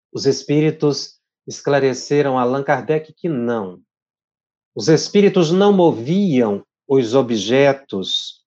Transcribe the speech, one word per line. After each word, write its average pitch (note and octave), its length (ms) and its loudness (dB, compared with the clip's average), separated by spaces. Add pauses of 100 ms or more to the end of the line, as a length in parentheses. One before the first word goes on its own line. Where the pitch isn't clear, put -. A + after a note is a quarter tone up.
(100)
Os - 140 -10
espíritos D3 960 -2 (260)
esclareceram C3+ 920 -2
a - 20 0
Allan B2+ 220 -2
Kardec D3+ 500 -4
que - 160 -8
não. A#2 540 -4 (920)
Os A2 140 -4
espíritos F3+ 640 2
não G3+ 220 4
moviam C3+ 920 0 (240)
os B2+ 260 2
objetos A#2+ 1300 -2